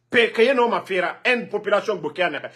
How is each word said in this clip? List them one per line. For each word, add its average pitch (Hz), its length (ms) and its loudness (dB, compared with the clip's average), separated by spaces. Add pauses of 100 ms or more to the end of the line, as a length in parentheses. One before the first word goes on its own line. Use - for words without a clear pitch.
Pe, 220 220 2
que 240 220 4
non, 240 160 2
ma 185 120 -2
fera, 180 440 -4
une 233 240 0
population 202 460 -2
bloquée 165 300 -4
en 156 80 -2
Afrique. 131 220 -10